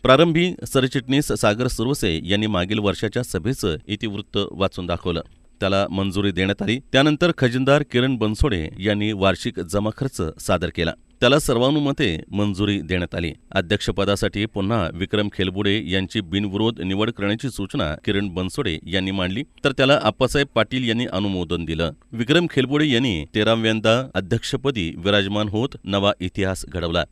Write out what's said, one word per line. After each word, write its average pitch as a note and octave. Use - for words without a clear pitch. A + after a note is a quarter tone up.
प्रारंभी E3
सरचिटणीस C3
सागर A2
सुरवसे A#2
यांनी G2+
मागील G2+
वर्षाच्या G2+
सभेचं F2+
इतिवृत्त G#2
वाचून F#2
दाखवलं. E2+
त्याला G2
मंजुरी G2
देण्यात F#2+
आली. G#2+
त्यानंतर D3+
खजिनदार C3
किरण B2+
बनसोडे G#2+
यांनी G#2
वार्षिक F#2+
जमा G2+
खर्च C3
सादर F2+
केला. E2
त्याला C3
सर्वानुमते C3+
मंजुरी G2+
देण्यात F2
आली. E2+
अध्यक्षपदासाठी G2+
पुन्हा G2+
विक्रम G#2
खेलबुडे G2
यांची F#2+
बिनविरोध G2+
निवड G2
करण्याची G#2+
सूचना F#2+
किरण G2+
बनसोडे F2+
यांनी F#2+
मांडली, F#2+
तर C#3
त्याला C3+
आप्पासाहेब C3+
पाटील A#2+
यांनी A#2
अनुमोदन F2+
दिलं. D#2+
विक्रम C3+
खेलबुडे C#3+
यांनी A#2
तेराव्यांदा A2
अध्यक्षपदी A2+
विराजमान G2+
होत G#2+
नवा G2
इतिहास F#2
घडवला. E2+